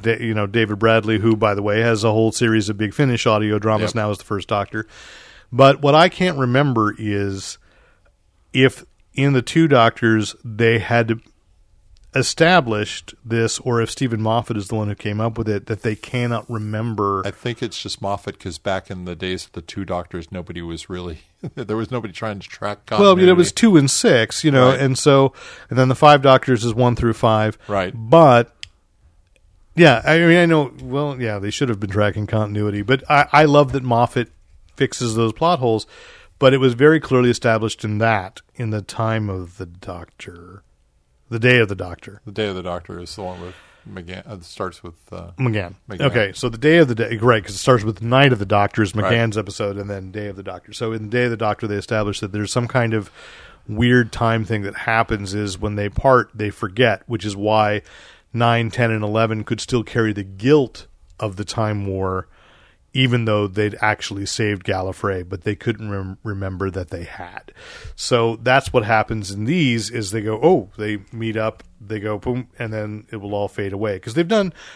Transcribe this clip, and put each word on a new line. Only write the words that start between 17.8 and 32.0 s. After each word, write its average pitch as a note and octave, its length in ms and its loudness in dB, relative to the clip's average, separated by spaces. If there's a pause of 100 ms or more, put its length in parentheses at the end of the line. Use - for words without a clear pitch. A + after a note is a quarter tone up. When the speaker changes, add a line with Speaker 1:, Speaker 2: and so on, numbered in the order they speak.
Speaker 2:
just - 180 -10
Moffat, G2 380 -6
'cause F2 200 -12
back F#2+ 320 -4
in F#2 140 -12
the F2 120 -10
days F#2 300 -8
of - 60 -20
the F2+ 100 -14
two - 220 -12
Doctors, F2 460 -8
nobody F2 320 -12
was E2 260 -12
really, F2+ 340 -12 (160)
<laughs> - 180 -14
there G#2+ 200 -6
was A2+ 140 -6
nobody A2 220 -8
trying G#2+ 260 -10
to F2 100 -18
track G#2 300 -8 (120)
Speaker 1:
Well, G3+ 280 6
you F#3 80 6
know, F#3 60 8
it F3+ 40 6
was F3 140 4
Speaker 2:
continuity. - 40 -16
Speaker 1:
two G#3+ 220 6
and C#3 140 6
six, C3 540 2
you D3+ 80 4
know, B2+ 180 6
Speaker 2:
Right. C3 100 0
Speaker 1:
and C3 160 0
so, C#3 360 4 (360)
and A#2+ 100 -4
then B2+ 100 4
the B2+ 80 0
five D3 260 8
Doctors B2+ 420 4
is A#2+ 80 0
one A#2+ 220 2
through A#2 200 0
five. G#2+ 520 0
Speaker 2:
Right. G2 280 -2
Speaker 1:
But, A#2+ 600 6 (1200)
yeah, D3+ 300 6
I D#3 140 4
mean, E3+ 200 6
I E3+ 80 6
know, D3+ 260 2 (100)
well, C3+ 380 -4
yeah, G#2 200 -2
they G2+ 100 -4
should C3+ 180 -2
have G#2 120 -2
been G2+ 100 -6
tracking G#2 380 0